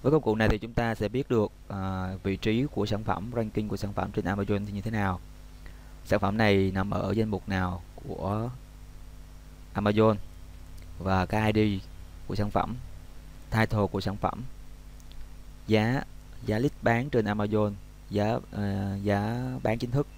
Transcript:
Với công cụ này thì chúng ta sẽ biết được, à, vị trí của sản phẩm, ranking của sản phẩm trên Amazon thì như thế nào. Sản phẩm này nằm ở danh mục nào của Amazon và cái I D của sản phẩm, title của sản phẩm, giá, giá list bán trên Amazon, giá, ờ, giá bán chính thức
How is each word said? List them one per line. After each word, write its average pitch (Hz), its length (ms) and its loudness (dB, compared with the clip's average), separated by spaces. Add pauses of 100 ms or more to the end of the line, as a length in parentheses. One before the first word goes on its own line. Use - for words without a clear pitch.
Với 131 100 4
công 151 100 6
cụ 107 140 4
này 110 160 6
thì 110 60 4
chúng 113 160 -6
ta 113 220 2
sẽ 104 140 0
biết 127 200 -2
được, 110 220 4 (160)
à, 95 460 -2 (100)
vị 95 140 0
trí 113 340 2
của 101 140 0
sản 104 180 0
phẩm, 104 320 -2
ranking 110 320 0
của 98 100 -4
sản 101 160 -4
phẩm 98 180 -2
trên 101 140 -2
Amazon 101 400 0
thì 101 60 -8
như 101 100 -4
thế 110 100 -4
nào. 98 280 0 (880)
Sản 104 140 4
phẩm 101 180 0
này 98 360 6
nằm 98 180 0
ở 95 200 0
danh 110 180 2
mục 101 200 -4
nào 92 340 0 (120)
của 107 540 -4 (1200)
Amazon 107 420 6 (840)
và 95 260 2
cái 107 280 2
I 107 260 4
D - 40 -10 (440)
của - 80 -4
sản 104 160 0
phẩm, - 240 2 (760)
title 110 400 4
của 98 100 -2
sản 101 160 -2
phẩm, 110 260 -2 (1200)
giá, 110 360 4 (420)
giá 107 140 2
list 139 220 2
bán 120 280 2
trên 113 160 4
Amazon, 104 480 2 (360)
giá, 104 280 2 (140)
ờ, 98 520 -2
giá 104 400 2 (200)
bán 110 140 2
chính 120 140 -4
thức 139 160 2 (100)